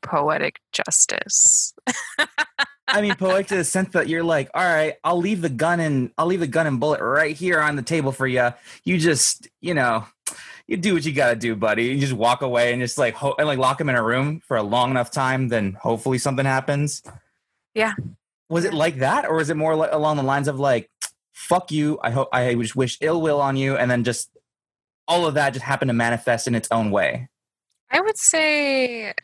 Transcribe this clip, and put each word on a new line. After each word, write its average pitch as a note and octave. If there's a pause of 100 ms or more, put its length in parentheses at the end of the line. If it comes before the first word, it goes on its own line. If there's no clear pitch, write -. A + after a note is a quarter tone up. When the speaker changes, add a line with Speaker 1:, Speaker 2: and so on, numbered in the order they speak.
Speaker 1:
poetic D3 (120)
justice. - (520)
<laughs> -
Speaker 2:
I G#3
mean, G#3
poetic F#3+
to G3+
the E3+
sense F#3
that D3+
you're E3
like, D#3
"All E3+
right, D#3
I'll F3
leave F#3
the E3
gun D#3+
and, C#3
I'll D#3+
leave F3+
the E3
gun D#3+
and C3+
bullet D3+
right D3
here E3+
on D3
the C3+
table D3
for C3
ya. B2 (320)
You F3+
just, D#3 (140)
you F3
know, A#2+ (640)
you -
do F#3
what D#3
you D#3+
gotta B2
do, A2+
buddy." G#2+
You C3
just C#3
walk A#2
away A#2+
and B2
just, A#2+
like, B2
ho-, C#3
and, D3+
like, C#3
lock C3
him D3+
in B2+
a A#2
room C3+
for B2
a G#2+
long B2
enough B2
time, C3
then G#2+
hopefully A#2+
something B2+
happens. C#3+ (720)
Speaker 1:
Yeah. A3 (560)
Speaker 2:
Was E3+
it E3+
Speaker 1:
Yeah. D#3+
Speaker 2:
like D#3
that, C#3+
or D#3+
is D3
it D#3+
more D#3
li-, D#3
along D3+
the C#3
lines C#3
of, C3+
like, C3 (420)
"Fuck -
you, D3+
I A#2
hope, C3
I B2
just A#2
wish B2+
ill D#3+
will D3
on C3+
you," C3+
and B2
then B2
just A#2 (800)
all E3+
of D3
that C#3+
just C3+
happened C3
to A#2+
manifest A#2
in A#2+
its A2
own A2+
way? F#2+ (640)
Speaker 1:
I C#4+
would G#4
say C4+ (120)